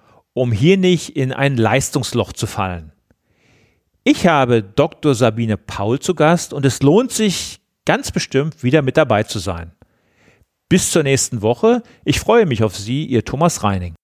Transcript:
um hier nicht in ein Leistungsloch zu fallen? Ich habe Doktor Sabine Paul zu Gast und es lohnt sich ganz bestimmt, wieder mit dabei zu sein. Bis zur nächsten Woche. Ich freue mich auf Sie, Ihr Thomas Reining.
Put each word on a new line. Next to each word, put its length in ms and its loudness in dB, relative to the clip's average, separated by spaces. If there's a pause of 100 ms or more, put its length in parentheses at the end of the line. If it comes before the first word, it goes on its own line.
(320)
um 180 -2
hier 260 4
nicht 400 0
in 160 -2
ein 240 -2
Leistungsloch 760 -2
zu 140 -6
fallen? 460 -8 (1120)
Ich 220 2
habe 360 4
Doktor 520 0
Sabine 420 0
Paul 440 -4
zu 140 -2
Gast 380 2
und 140 -2
es 160 0
lohnt 300 4
sich 480 -4 (240)
ganz 260 -2
bestimmt, 540 -4
wieder 180 2
mit 140 -2
dabei 260 2
zu 160 -6
sein. 340 -8 (960)
Bis 220 0
zur 140 2
nächsten 380 -2
Woche. 400 2 (220)
Ich 140 -2
freue 280 2
mich 180 0
auf 120 -2
Sie, 280 -6
Ihr 200 -2
Thomas 380 -2
Reining. 420 -4